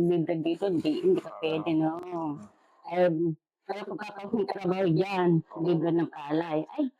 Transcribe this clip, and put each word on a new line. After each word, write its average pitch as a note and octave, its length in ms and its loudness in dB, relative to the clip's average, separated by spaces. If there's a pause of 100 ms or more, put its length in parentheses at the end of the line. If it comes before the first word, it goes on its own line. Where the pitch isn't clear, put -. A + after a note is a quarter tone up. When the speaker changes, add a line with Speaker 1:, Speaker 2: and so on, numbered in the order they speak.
Speaker 1:
bibli E3+ 380 2
dito. E3+ 240 0
Hindi, D#3 320 2
hindi F#3 200 4
ka - 120 -8
Speaker 2:
Oo. - 80 -14
Speaker 1:
pwede, D#3+ 340 -2
no? D#3 180 4 (920)
Ay, F3+ 240 2 (560)
kaya G3 220 -8
pagkakasong G3+ 600 -4
trabaho F#3+ 400 -2
dyan, F3 540 2 (180)
bibli E3 320 0
ng E3 200 0
palay. D#3 600 -4
Ay, D4 140 -2 (160)